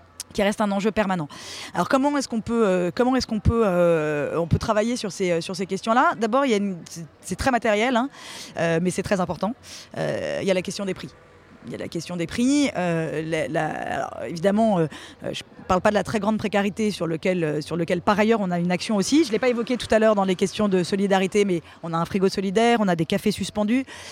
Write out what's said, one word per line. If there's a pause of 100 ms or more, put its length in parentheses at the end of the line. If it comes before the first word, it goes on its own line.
(340)
Qui
reste
un
enjeu
permanent. (480)
Alors
comment
est-ce
qu'on
peut,
euh,
comment
est-ce
qu'on
peut,
euh,
on
peut
travailler
sur
ces,
euh,
sur
ces
questions-là ?
D'abord,
il
y
a
une, (120)
c'est, (160)
c'est
très
matériel,
hein, (480)
euh,
mais
c'est
très
important. (420)
Euh,
il
y
a
la
question
des
prix. (580)
Il
y
a
la
question
des
prix.
Euh,
la,
la,
alors,
évidemment,
euh, (360)
euh,
je (240)
parle
pas
de
la
très
grande
précarité
sur
lequel,
euh,
sur
lequel,
par
ailleurs,
on
a
une
action
aussi.
Je
l'ai
pas
évoqué
tout
à
l'heure
dans
les
questions
de
solidarité,
mais (220)
on
a
un
frigo
solidaire,
on
a
des
cafés
suspendus. (260)